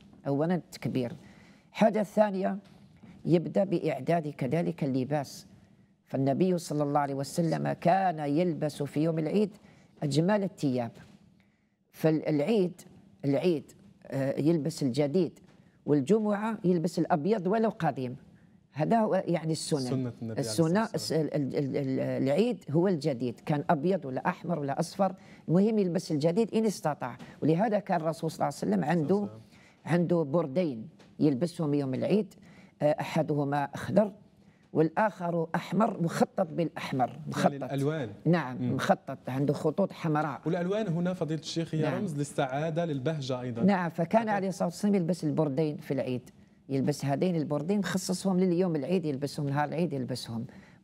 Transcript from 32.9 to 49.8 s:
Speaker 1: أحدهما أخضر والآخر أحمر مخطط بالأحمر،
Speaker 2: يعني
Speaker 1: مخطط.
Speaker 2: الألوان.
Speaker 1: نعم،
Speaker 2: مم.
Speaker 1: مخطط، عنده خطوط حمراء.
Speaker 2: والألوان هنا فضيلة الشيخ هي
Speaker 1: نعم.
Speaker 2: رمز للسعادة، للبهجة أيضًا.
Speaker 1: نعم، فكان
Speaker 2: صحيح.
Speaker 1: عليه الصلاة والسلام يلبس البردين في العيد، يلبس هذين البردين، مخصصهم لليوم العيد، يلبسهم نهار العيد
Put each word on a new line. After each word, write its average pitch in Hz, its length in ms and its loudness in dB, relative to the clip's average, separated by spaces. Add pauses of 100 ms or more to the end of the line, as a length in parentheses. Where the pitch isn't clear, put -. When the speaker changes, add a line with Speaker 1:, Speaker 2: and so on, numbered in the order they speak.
Speaker 1:
أحدهما 147 640 0 (100)
أخضر 196 380 2 (600)
والآخر 170 840 0
أحمر 175 480 0
مخطط - 440 0
بالأحمر، 151 600 -2
Speaker 2:
يعني - 180 -12
Speaker 1:
مخطط. 143 260 2
Speaker 2:
الألوان. 139 580 -4 (140)
Speaker 1:
نعم، 151 380 2
Speaker 2:
مم. 123 120 0
Speaker 1:
مخطط، 135 440 0 (100)
عنده 135 240 0
خطوط 160 400 0
حمراء. 151 540 -2
Speaker 2:
والألوان 185 420 -2
هنا 175 260 -2
فضيلة 160 260 -4
الشيخ 160 340 -6
هي 156 80 0
Speaker 1:
نعم. 143 120 0
Speaker 2:
رمز 185 220 -4
للسعادة، 147 680 -2
للبهجة 135 560 -2
أيضًا. 123 220 -4
Speaker 1:
نعم، 180 280 4
فكان 175 320 2
Speaker 2:
صحيح. 214 120 -2
Speaker 1:
عليه 196 140 -2
الصلاة 180 200 -2
والسلام 202 260 0
يلبس 175 300 0
البردين 151 520 0
في - 180 -6
العيد، 123 360 -4 (380)
يلبس 135 360 0
هذين 143 320 0
البردين، 151 420 0
مخصصهم 185 600 0
لليوم 175 360 2
العيد، 165 280 0
يلبسهم 143 440 -2
نهار 143 200 0
العيد 151 240 0